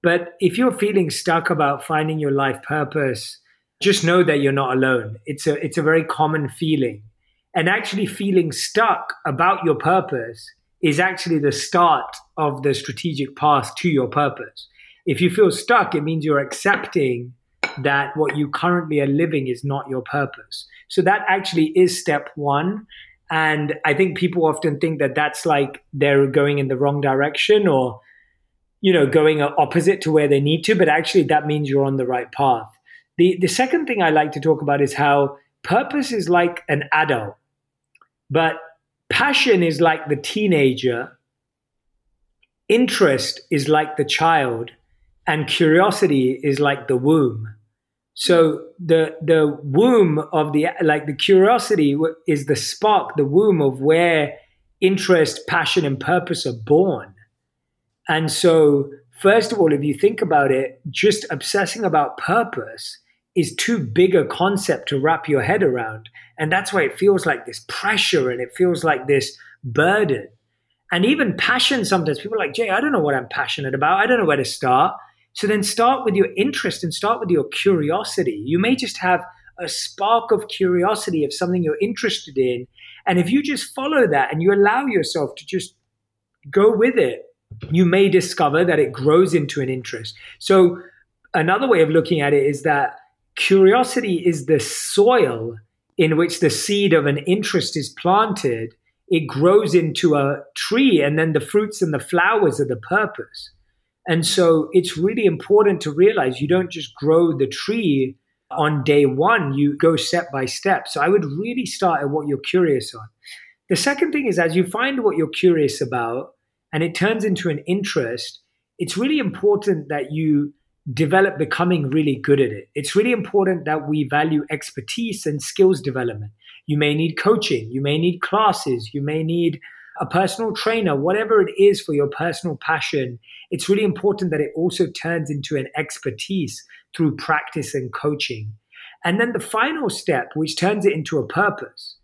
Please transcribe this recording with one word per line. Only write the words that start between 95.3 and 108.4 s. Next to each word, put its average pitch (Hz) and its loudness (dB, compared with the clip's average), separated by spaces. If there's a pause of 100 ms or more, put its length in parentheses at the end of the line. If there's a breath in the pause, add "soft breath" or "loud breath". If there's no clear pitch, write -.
in 156 2
which 170 0
the 165 2
seed 202 0
of 151 4
an 143 0
interest 180 -2
is 147 -6
planted. 180 0 (340)
It 165 0
grows 170 2
into 160 2
a 139 -2 (120)
tree, 226 2
and 147 0
then 160 0
the 147 2
fruits 208 -2
and 160 -2
the 135 -2
flowers 180 0
are 135 -2
the 127 -4
purpose. - -6 (560)
And 165 0
so 165 2
it's 180 2
really 214 0
important 202 2
to 156 -6
realize 147 2
you 147 -4
don't 180 0
just 156 -14
grow 160 2
the 135 0
tree 147 -2 (360)